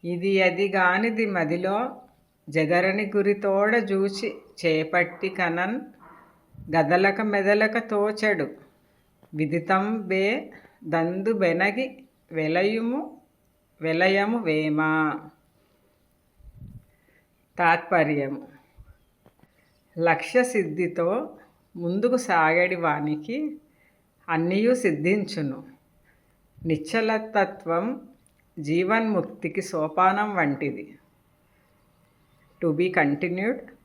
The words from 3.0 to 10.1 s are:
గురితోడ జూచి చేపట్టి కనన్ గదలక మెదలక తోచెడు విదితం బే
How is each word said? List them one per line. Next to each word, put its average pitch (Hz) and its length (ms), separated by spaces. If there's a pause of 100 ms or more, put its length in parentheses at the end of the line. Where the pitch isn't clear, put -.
గురితోడ 202 640
జూచి 196 640 (240)
చేపట్టి 175 640
కనన్ 185 520 (920)
గదలక 180 480
మెదలక 208 580
తోచెడు 214 800 (760)
విదితం 180 680
బే 196 520 (320)